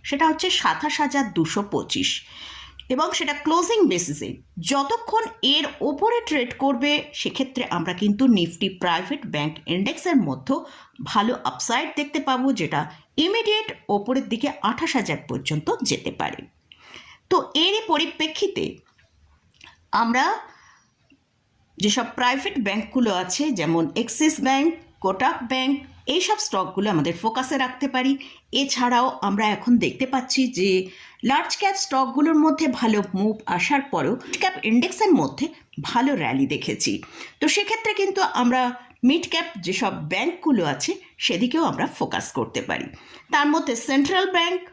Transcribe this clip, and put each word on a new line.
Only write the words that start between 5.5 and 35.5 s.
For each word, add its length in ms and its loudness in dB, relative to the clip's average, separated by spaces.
এর 100 0
ওপরে 280 0
ট্রেড 220 0
করবে, 300 2
সেক্ষেত্রে 420 -4
আমরা 160 -2
কিন্তু 220 2
নিফটি 320 0
প্রাইভেট 400 -2
ব্যাংক 180 -2
ইন্ডেক্সের 440 0
মধ্যে 280 -2
ভালো 220 2
আপসাইড 380 -2
দেখতে 200 -4
পাবো, 180 2
যেটা 200 0
ইমিডিয়েট 420 0
ওপরের 360 0
দিকে 160 -2
আঠাশ 280 -4
হাজার 300 -2
পর্যন্ত 380 -4
যেতে 200 -4
পারে। 200 -6
তো 60 4
এরই 180 0
পরিপ্রেক্ষিতে 720 -2
আমরা 220 2
যেসব 280 0
প্রাইভেট 360 0
ব্যাংকগুলো 440 0
আছে, 220 -2
যেমন 240 2
অ্যাক্সিস 380 2
ব্যাংক, 220 4
কোটাক 320 2
ব্যাংক, 200 0
এইসব 320 2
স্টকগুলো 480 -2
আমাদের 280 2
ফোকাসে 420 0
রাখতে 300 -4
পারি। 180 2
এছাড়াও 440 2
আমরা 160 0
এখন 160 2
দেখতে 280 -2
পাচ্ছি 280 0
যে 120 4
লার্জ 300 0
ক্যাপ 240 2
স্টকগুলোর 600 2
মধ্যে 220 2
ভালো 180 4
মুভ 160 2
আসার 260 0
পরেও 220 0
মিড 180 -8
ক্যাপ 140 0
ইন্ডেক্সের 500 4
মধ্যে 260 -2